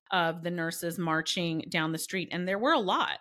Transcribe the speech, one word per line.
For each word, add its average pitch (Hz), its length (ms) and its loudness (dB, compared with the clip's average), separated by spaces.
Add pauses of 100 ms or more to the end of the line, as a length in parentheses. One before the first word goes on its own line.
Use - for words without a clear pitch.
(100)
of 170 320 2
the 175 100 -4
nurses 165 460 -4
marching 160 720 0
down 160 220 2
the 160 60 -2
street. 175 340 -4
And 180 160 -2
there 196 100 0
were 262 160 4
a 302 60 4
lot. 196 420 0